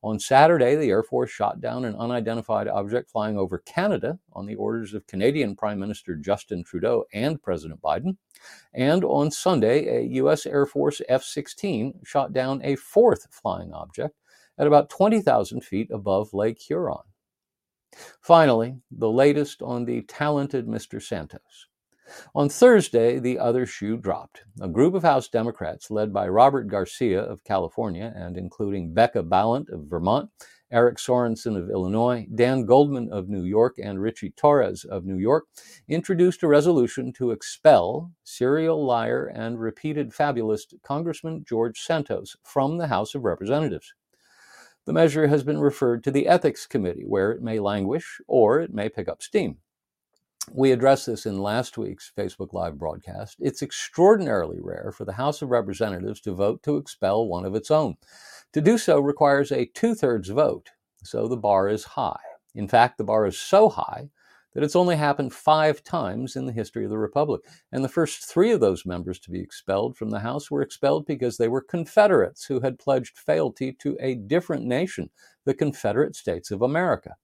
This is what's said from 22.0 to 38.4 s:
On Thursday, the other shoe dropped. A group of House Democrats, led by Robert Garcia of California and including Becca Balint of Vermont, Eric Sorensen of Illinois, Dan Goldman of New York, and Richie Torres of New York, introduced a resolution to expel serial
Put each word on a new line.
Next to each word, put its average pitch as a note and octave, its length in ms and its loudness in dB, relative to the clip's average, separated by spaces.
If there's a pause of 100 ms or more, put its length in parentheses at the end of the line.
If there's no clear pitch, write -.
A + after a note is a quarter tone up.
On D3 140 2
Thursday, C3+ 720 6
the B2 200 -2
other B2 260 2
shoe A2 320 -6
dropped. - 460 -8 (180)
A F#2+ 60 -6
group B2 260 4
of F#3 100 -2
House C#3 240 4
Democrats, A2 640 -4
led G#2+ 240 -4
by G2 140 -2
Robert A#2+ 400 4
Garcia G2 540 -2
of A2 220 -10
California G2 720 -4
and F2+ 220 -10
including F#2 560 -6
Becca G#2 300 2
Balint G#2 460 0
of D2+ 200 -12
Vermont, F#2 400 0 (420)
Eric A#2+ 260 4
Sorensen A#2 580 0
of F2+ 140 -6
Illinois, G#2+ 640 0
Dan B2 320 2
Goldman C3 460 4
of F#2+ 180 -6
New G2 140 -4
York, A2 340 2
and G2+ 240 -8
Richie G#2 300 -6
Torres B2 540 0
of G2 200 -8
New F#2+ 120 -6
York, B2+ 280 0 (420)
introduced F3 540 0
a E3+ 60 0
resolution C#3+ 680 4
to B2 160 -2
expel B2 840 2 (120)
serial D#3 600 0